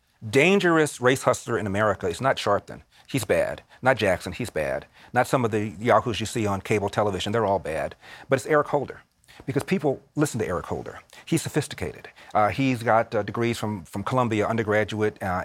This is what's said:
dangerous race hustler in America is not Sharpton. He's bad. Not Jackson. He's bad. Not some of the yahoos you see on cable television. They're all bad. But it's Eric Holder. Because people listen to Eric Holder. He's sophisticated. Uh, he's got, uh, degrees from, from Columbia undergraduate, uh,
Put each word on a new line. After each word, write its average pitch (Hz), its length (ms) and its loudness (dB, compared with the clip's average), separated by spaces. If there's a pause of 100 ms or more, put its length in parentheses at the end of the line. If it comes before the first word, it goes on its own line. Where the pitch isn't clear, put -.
(280)
dangerous 165 720 4
race 127 240 4
hustler 120 340 2
in 104 100 -2
America 101 400 0
is 101 120 -4
not 131 180 0
Sharpton. - 440 -2 (260)
He's 127 180 -4
bad. 85 360 0 (200)
Not 127 160 4
Jackson. 92 340 0
He's 113 180 -6
bad. 71 380 -4 (260)
Not 123 140 2
some 127 180 0
of 107 60 0
the 107 280 -2
yahoos 107 400 2
you 107 60 -4
see 107 220 -4
on 98 140 -2
cable 104 280 0
television. 101 420 -2
They're 113 140 0
all 98 140 2
bad. 78 360 -6 (320)
But 131 100 2
it's - 100 -6
Eric 147 220 2
Holder. - 320 -4 (440)
Because 135 180 -2
people 147 380 0 (140)
listen 143 240 0
to - 80 -2
Eric 85 200 -4
Holder. - 340 -8 (240)
He's - 160 0
sophisticated. - 640 -6 (260)
Uh, 104 160 4
he's 127 320 0
got, 113 320 2
uh, 107 80 0
degrees 117 360 -2
from, 104 260 -6
from - 180 -10
Columbia 113 460 0
undergraduate, 107 720 0
uh, 92 240 -4